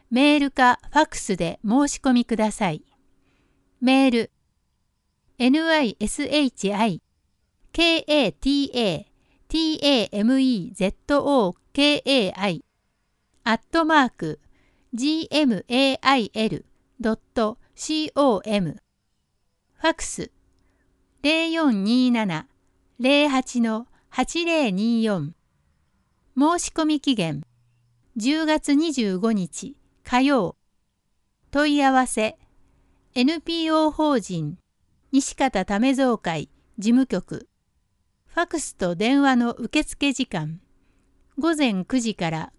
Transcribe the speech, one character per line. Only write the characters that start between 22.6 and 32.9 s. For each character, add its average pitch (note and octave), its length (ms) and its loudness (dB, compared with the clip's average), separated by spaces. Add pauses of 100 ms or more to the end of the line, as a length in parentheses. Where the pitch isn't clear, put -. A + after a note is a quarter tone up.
零 C#4+ 280 2
八 C4 340 -2
の A3+ 260 -2 (220)
八 E4 360 -4
零 D#4 260 0
二 A3+ 320 0
四。 E3+ 300 -2 (1040)
申 E4 220 2
し - 100 -8
込 D#4+ 160 -2
み D4+ 160 0
期 C4+ 140 -2
限、 D#3+ 260 -4 (760)
十 D4 280 0
月 D4+ 300 0
二 D#4 180 2
十 G3+ 240 -2
五 A3+ 140 0
日 G3 440 -6 (280)
火 B3+ 180 0
曜。 B3+ 340 0 (920)
問 D4 260 2
い D4 60 2
合 C4+ 100 4
わ B3+ 140 2
せ、 A3 320 -4 (800)